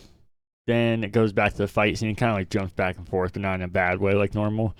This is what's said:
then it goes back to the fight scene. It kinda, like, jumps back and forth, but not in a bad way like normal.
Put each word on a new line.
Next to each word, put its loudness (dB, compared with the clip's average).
then 2
it -6
goes 4
back 2
to -14
the 0
fight 2
scene. -2
It -4
kinda, 0
like, -4
jumps -2
back -2
and -16
forth, -2
but -6
not -2
in -4
a -4
bad 0
way 2
like 2
normal. -2